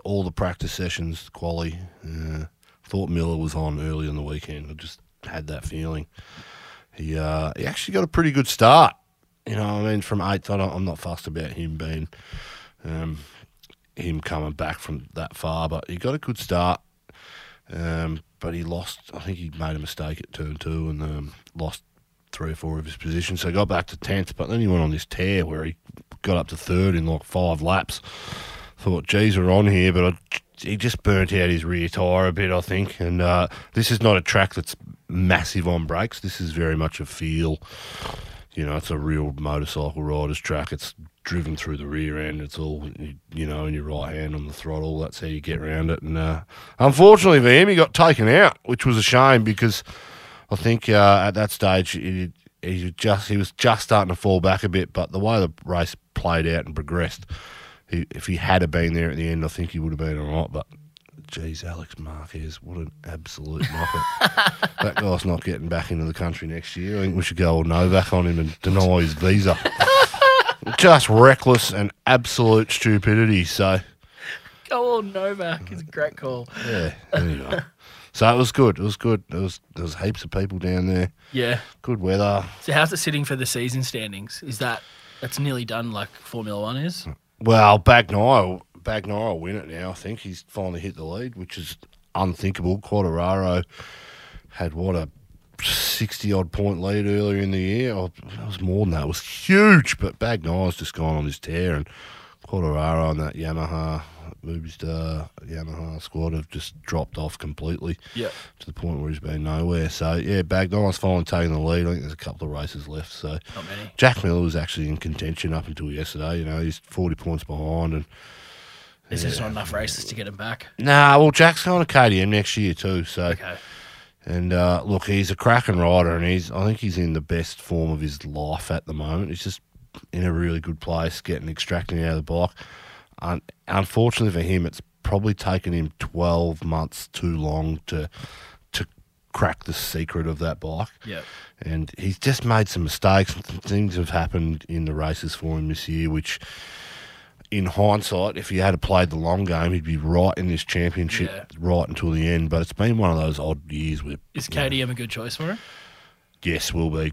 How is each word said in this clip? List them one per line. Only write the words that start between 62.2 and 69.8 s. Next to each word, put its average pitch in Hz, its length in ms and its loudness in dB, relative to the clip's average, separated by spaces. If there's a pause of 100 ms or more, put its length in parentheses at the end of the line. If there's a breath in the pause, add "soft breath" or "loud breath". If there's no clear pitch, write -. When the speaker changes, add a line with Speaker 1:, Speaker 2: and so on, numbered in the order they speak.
Speaker 1:
what 87 140 -14
an 78 140 -10 (160)
absolute 78 560 -10
muppet. 202 1000 0
Speaker 2:
<laughs> - 40 0 (160)
Speaker 1:
That 101 140 -2
guy's 90 300 0
not 85 180 -2
getting 85 240 -6
back 82 240 -2
into 80 140 -2
the 80 80 -4
country 82 340 -6
next 82 300 -10
year. 98 200 -4
I 98 40 0
think 95 160 0
we 90 40 2
should 82 140 -4
go 82 200 4
all 80 100 4
Novak 90 480 4
on 90 120 4
him 85 140 0
and 78 220 -4
deny 92 400 4
his 82 120 2
visa. 92 440 4 (580)